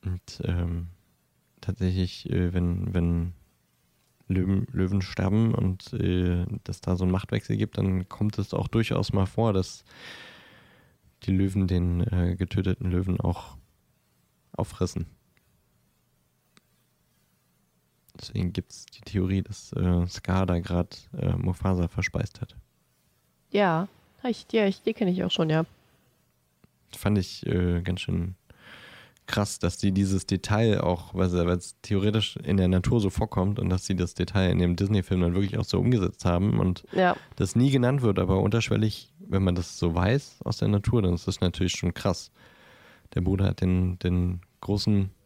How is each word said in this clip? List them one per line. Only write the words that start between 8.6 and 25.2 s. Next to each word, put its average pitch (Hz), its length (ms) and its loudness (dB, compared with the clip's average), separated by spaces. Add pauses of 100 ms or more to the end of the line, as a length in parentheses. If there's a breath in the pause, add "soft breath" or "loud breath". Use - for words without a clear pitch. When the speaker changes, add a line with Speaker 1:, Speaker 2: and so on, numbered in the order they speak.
Speaker 1:
durchaus - 440 0
mal 95 140 2
vor, 113 260 0
dass - 320 -2 (1400 loud breath)
die 98 80 0
Löwen 95 360 2
den, 87 320 0 (100)
äh, 87 240 0
getöteten 92 560 -2
Löwen 90 300 0
auch - 380 -4 (960)
auffressen. - 540 -4 (3000)
Deswegen 92 340 -4
gibt's - 340 -8
die - 160 -20
Theorie, 95 400 0
dass, - 320 -12
äh, 87 340 2
Scar 92 380 0
da 87 120 2
grad, 87 580 -4
äh, 92 200 -2
Mufasa 90 520 0
verspeist - 520 -4
hat. - 160 -14 (920)
Speaker 2:
Ja, 190 380 2 (340)
ich, 240 300 -4
ja, 220 140 4
ich, 196 160 -2
die 220 120 -2
kenn 202 140 0
ich 180 140 0